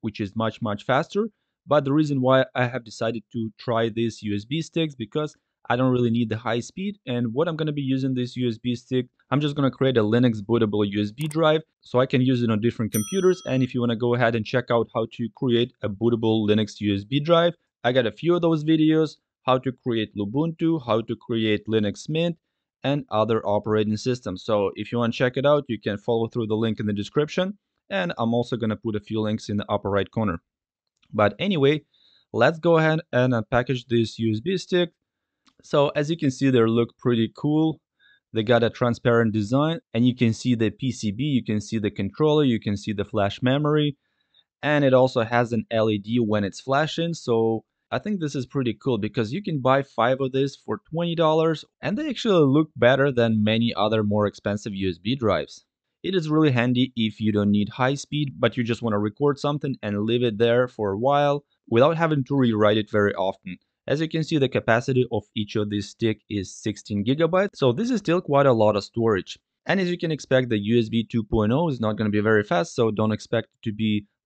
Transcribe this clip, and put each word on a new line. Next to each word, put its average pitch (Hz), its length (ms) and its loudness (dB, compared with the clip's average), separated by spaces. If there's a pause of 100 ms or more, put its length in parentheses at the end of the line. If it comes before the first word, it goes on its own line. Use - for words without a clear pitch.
which 110 180 -8
is 101 160 -6
much, 110 260 -4
much 104 240 -6
faster. 165 440 -2 (360)
But 147 180 2
the 135 100 -2
reason 147 280 2
why 131 320 4
I 127 140 0
have 120 180 -8
decided 113 380 -6 (100)
to 110 240 -4
try 117 320 0
these 113 320 -4
U 104 140 -4
S 104 100 -6
B 151 160 -4
sticks, 160 320 -4
because 151 420 -8 (360)
I 120 40 4
don't 127 160 2
really 123 180 2
need 117 200 0
the 107 80 -4
high 117 240 -4
speed, 196 440 -10
and 120 260 -4
what 151 160 -2
I'm 160 80 -4
gonna 156 160 -4
be 143 120 -6
using 131 320 -2
this 123 200 -4
U 123 140 -2
S 110 80 -4
B 123 160 -4
stick, 127 320 -4 (240)
I'm 131 100 0
just 147 160 -2
gonna 139 140 0
create 131 280 0
a 110 60 4
Linux 113 380 2
bootable 107 480 0
U 104 100 -2
S 104 120 -2
B 151 160 -6
drive, 156 340 2 (200)
so - 180 0
I 131 80 2
can 127 140 0
use 127 200 2
it 117 80 2
on 107 100 2
different 113 320 -2
computers. 180 560 0
And 131 140 0
if 127 140 -2
you 123 40 -2
wanna 120 160 0
go 120 200 0
ahead 117 180 2
and 113 100 -2
check - 280 -2
out 117 240 2
how 113 180 0
to 113 220 -6
create 123 380 0 (100)
a 127 60 -4
bootable 110 600 0
Linux 107 320 0
U 104 140 0
S 101 80 -4
B 127 160 -2
drive, 170 340 2 (300)
I 120 80 2
got 127 160 2
a 104 40 0
few 165 220 0
of 175 80 2
those 165 220 2
videos, 156 540 2 (260)
how 127 160 2
to 131 120 -4
create 113 460 -4
Lubuntu, 160 680 -2
how 117 180 0
to 117 140 -6
create 110 520 -2
Linux 107 420 -2
Mint, 165 280 -2 (460)
and 143 280 -2
other 110 340 0
operating 107 520 0
systems. 120 460 -6
So 104 300 0
if - 180 -10
you 123 60 -4
wanna 117 160 0
check 123 240 -2
it 131 80 -2
out, 143 220 4
you 110 120 -6
can 101 200 -6
follow 113 300 -2
through 113 180 -4
the 107 80 -2
link 110 240 -2
in 104 80 -4
the 104 60 -2
description, 156 640 -2 (320)
and 185 260 -4
I'm 117 160 0
also 120 240 -2
gonna 107 180 -2
put 107 200 -6
a 104 60 -6
few 107 200 -6
links 107 280 -4
in 104 80 -4
the 104 140 -6
upper 101 200 -2
right 98 180 0
corner. 101 320 -2 (720)
But 104 240 2
anyway, 151 460 2 (500)
let's 131 240 4
go 165 220 4
ahead 160 220 2 (100)
and 127 220 2
unpackage 120 540 -2
this 117 300 0
U 113 160 0
S 107 60 -2
B 175 180 -4
stick. 175 360 -2 (680)
So 143 280 2
as 151 200 -2
you 170 60 -2
can 147 160 0
see, 135 180 0
they 123 120 6
look 113 360 2
pretty 117 380 0
cool. 151 460 -2 (500)
They 110 120 -2
got 117 200 4
a 113 60 2
transparent 117 640 2
design, 135 480 0 (120)
and 117 140 2
you 127 80 2
can 117 160 2
see 123 240 0
the 110 140 0
P 131 200 -6
C 107 220 -4
B, 110 120 -6
you 135 200 0
can 107 160 -2
see 110 200 -6
the 101 120 -2
controller, 151 540 0
you 113 160 0
can 101 160 -4
see 107 160 -6
the 98 100 -4
flash 101 380 -2
memory, 147 560 0 (640)
and 147 220 2
it 127 80 4
also 127 300 4
has 120 280 0
an 110 180 -2
L 110 200 2
E 107 80 0
D 104 200 -4
when 104 280 0
it's - 160 -10
flashing. 156 520 -2
So 113 520 0 (260)
I 113 80 -2
think 208 220 -6
this 147 140 -6
is 127 100 -4
pretty 123 280 -2
cool 120 260 -2
because 107 340 -4
you 202 100 -6
can 160 160 -4
buy 131 240 2
five 127 380 -2
of 131 100 -2
these 135 240 -2
for - 240 -8 (100)
twenty 170 240 -4
dollars, 160 520 0 (160)
and 196 160 -4
they 311 100 -6
actually 196 380 2
look 135 320 2
better 131 340 4
than 117 320 2
many 113 320 2
other 107 260 0
more 104 260 0
expensive 104 460 -6
U 95 160 -2
S 85 80 -6
B 107 200 -4
drives. 92 480 -2 (380)
It 190 120 -4
is 156 140 -2
really 151 220 4
handy 123 440 0
if 110 240 -2
you 107 140 0
don't 101 180 2
need 104 160 2
high 131 280 -2
speed, 143 440 -6
but 120 160 0
you 127 80 -2
just 113 180 -2
wanna 110 160 -2
record 117 420 -2
something 147 440 -4
and 104 220 -4
leave 120 180 0
it 110 140 -2
there 120 320 2
for 104 220 -4
a 98 60 -4
while 143 460 0 (240)
without 143 300 4
having 156 260 2
to 139 140 -2
rewrite 107 400 4
it 107 120 -2
very 104 240 2
often. 92 440 -6 (300)
As 143 120 -2
you 160 80 -2
can 160 160 -4
see, 156 140 -2
the 131 100 2
capacity 123 640 0
of 107 120 -2 (120)
each 104 200 -6
of 104 160 -2
these 101 180 -4
stick 110 400 -2
is 101 260 -6
sixteen 101 480 -6
gigabytes, 165 520 0
so 131 160 2
this 226 180 -2
is 254 80 0
still 180 240 0
quite 139 240 2
a 135 80 6
lot 107 220 4
of 98 80 -2
storage. 113 560 -2 (260)
And 180 140 0
as 180 100 0
you 175 80 -4
can 165 140 -4
expect, 131 380 0
the 107 100 0
U 110 200 2
S 110 100 0
B 117 140 0
two 113 200 -2
point 107 280 0
oh 160 180 0
is 123 100 -6
not 107 180 -2
gonna 107 140 0
be 104 80 0
very 104 240 4
fast, 175 320 -2
so 113 160 2
don't 110 200 0
expect 113 360 -4
it - 200 -20
to 107 60 -4
be 104 320 -2 (200)